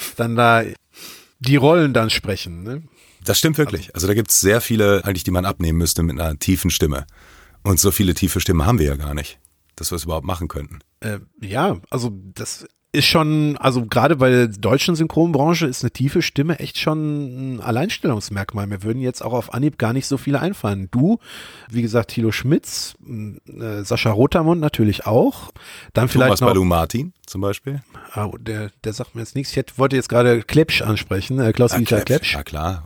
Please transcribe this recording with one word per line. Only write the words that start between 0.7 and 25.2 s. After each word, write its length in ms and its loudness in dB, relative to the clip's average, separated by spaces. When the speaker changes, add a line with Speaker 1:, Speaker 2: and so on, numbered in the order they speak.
Speaker 1:
die 160 2
Rollen 380 6
dann 160 2
sprechen, 540 -6
ne? 180 -10
Speaker 2:
Das 140 0
stimmt 220 2
wirklich. 360 -2
Also 120 -2
da 60 2
gibt's 280 2
sehr 180 6
viele 460 2
eigentlich, 180 -4
die 80 -2
man 140 0
abnehmen 320 0
müsste 260 0
mit 160 -2
einer 180 -2
tiefen 340 0
Stimme. 340 -2
Und 180 2
so 120 4
viele 220 2
tiefe 280 -2
Stimmen 240 2
haben 140 2
wir 80 2
ja 80 0
gar 180 -6
nicht, 260 -10
dass 160 -8
wir 40 -6
es 100 -6
überhaupt 200 -4
machen 240 -6
könnten. 300 -10
Speaker 1:
Äh, 180 -6
ja, 380 -2
also 200 -4
das 320 -12
ist 120 2
schon, 500 2
also 300 0
gerade 300 2
bei 120 4
der 200 6
deutschen 460 0
Synchronbranche 680 2
ist 180 -4
eine 60 0
tiefe 320 0
Stimme 380 -2
echt 180 -10
schon 800 -4
ein 40 -10
Alleinstellungsmerkmal. 1080 -4
Mir 160 -8
würden 180 -4
jetzt 240 -6
auch 80 -6
auf 180 -4
Anhieb 280 -2
gar 140 0
nicht 120 -4
so 120 -2
viele 220 -2
einfallen. 520 -4
Du, 260 2
wie 100 -2
gesagt, 300 -2
Thilo 200 0
Schmitz, 600 -2
m, 440 -12
äh, 360 -10
Sascha 280 0
Rotermund 500 2
natürlich 460 0
auch. 440 2